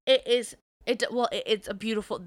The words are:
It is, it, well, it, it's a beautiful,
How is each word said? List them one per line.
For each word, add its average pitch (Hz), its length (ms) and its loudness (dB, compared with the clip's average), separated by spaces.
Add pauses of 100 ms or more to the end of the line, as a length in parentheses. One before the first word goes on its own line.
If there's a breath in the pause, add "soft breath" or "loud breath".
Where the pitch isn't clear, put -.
It 262 220 4
is, 240 300 0 (280)
it, 233 260 -2
well, 240 220 2
it, 202 140 -4
it's 208 220 0
a 202 60 -4
beautiful, 208 520 -4